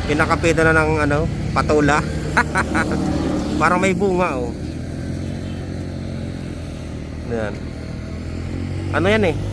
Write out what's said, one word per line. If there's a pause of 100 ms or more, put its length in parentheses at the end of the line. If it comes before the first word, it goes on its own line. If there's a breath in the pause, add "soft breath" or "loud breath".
Pinakapita
na
ng, (160)
ano, (260)
patola. (300)
<laughs>
Parang
may
bunga,
oh. (2750)
Yan. (1400)
Ano
yan,
eh? (160)